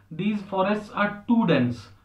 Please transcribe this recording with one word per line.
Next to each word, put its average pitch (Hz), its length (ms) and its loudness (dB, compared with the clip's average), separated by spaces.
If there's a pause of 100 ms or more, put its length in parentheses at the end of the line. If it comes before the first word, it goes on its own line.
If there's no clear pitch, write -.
(100)
These 202 320 -2
forests 196 500 -2
are 202 360 -2
too 226 180 4
dense. 123 400 2 (180)